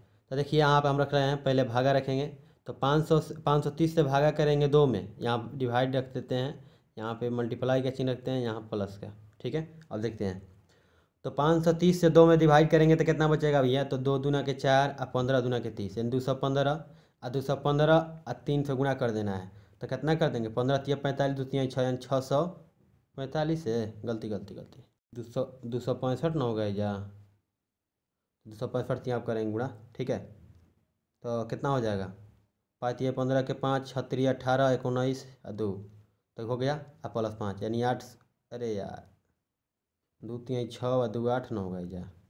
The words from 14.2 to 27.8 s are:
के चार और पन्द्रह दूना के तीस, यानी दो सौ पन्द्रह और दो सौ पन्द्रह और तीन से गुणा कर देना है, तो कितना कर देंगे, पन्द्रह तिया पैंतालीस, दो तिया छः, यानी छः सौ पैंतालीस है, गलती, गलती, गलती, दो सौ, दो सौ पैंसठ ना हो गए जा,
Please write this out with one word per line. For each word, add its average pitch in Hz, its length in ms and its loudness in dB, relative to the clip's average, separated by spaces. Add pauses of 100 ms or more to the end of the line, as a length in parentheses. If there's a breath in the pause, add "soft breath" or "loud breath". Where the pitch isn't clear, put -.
के 135 120 -2
चार 135 460 2
और 127 80 -6
पन्द्रह 127 320 2
दूना 120 180 0
के 113 140 -6
तीस, 104 260 -6
यानी 117 120 -2
दो 127 100 0
सौ 131 160 0
पन्द्रह 139 480 0 (380 soft breath)
और 127 80 -10
दो 131 120 -4
सौ 139 160 -2
पन्द्रह 147 360 4
और - 520 -2
तीन 143 160 0
से 139 120 -2
गुणा 135 200 0
कर 127 180 -2
देना 104 220 -2
है, 95 160 -8 (320 soft breath)
तो 123 40 -10
कितना 139 280 -2
कर 156 140 2
देंगे, 117 220 -4
पन्द्रह 127 280 0
तिया 139 200 -2
पैंतालीस, 139 380 -2
दो 131 80 -4
तिया 135 220 -2
छः, 131 160 -2
यानी 127 160 0
छः 135 240 -2
सौ 139 200 0 (720)
पैंतालीस 151 500 -4
है, 110 360 -4
गलती, 113 260 -6
गलती, 98 260 -8
गलती, - 300 -18 (280)
दो 117 120 -12
सौ, 127 200 -4 (220)
दो 117 140 -4
सौ 127 160 -2
पैंसठ 131 400 -2
ना 135 80 0
हो 117 100 0
गए 107 200 -2
जा, 104 180 -2 (1500)